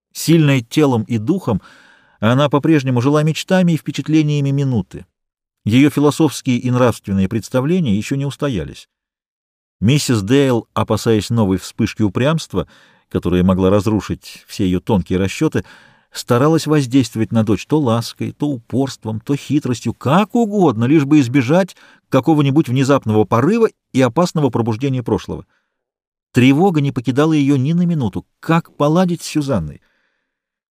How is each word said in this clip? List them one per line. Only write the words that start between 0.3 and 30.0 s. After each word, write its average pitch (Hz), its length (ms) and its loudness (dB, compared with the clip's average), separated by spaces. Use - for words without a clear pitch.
телом 127 420 0
и 117 160 -4
духом, 117 420 -2
она 127 280 2
по-прежнему 135 540 2
жила 147 220 2
мечтами 175 480 0
и 160 40 0
впечатлениями 147 720 -2
минуты. 135 560 -2
Ее 131 260 4
философские 143 680 0
и 127 120 -4
нравственные 107 580 0
представления 127 680 -2
еще 107 180 -4
не 139 100 -2
устоялись. 127 640 -6
Миссис 120 420 2
Дейл, 127 500 2
опасаясь 107 580 0
новой 104 280 0
вспышки - 440 -4
упрямства, 110 680 -2
которая 90 340 0
могла 92 280 2
разрушить 101 760 -2
все - 180 -6
ее 90 160 0
тонкие 92 380 -2
расчеты, 101 460 -2
старалась 147 560 0
воздействовать 127 640 0
на 113 100 2
дочь 104 240 -2
то 151 140 0
лаской, 113 500 -4
то - 160 -8
упорством, 123 720 -6
то 139 160 -4
хитростью, 135 600 -4
как - 420 0
угодно, 196 480 0
лишь 139 220 4
бы 151 120 4
избежать 143 560 0
какого-нибудь 147 600 2
внезапного 123 560 2
порыва 165 440 2
и 127 80 0
опасного 139 500 0
пробуждения 120 520 -2
прошлого. 95 420 -6
Тревога 147 480 2
не 139 120 -2
покидала 135 400 -2
ее 143 240 2
ни 135 160 -2
на 175 120 0
минуту. 139 420 -4
Как - 380 -4
поладить 165 460 0
с - 40 -12
Сюзанной? 117 540 -4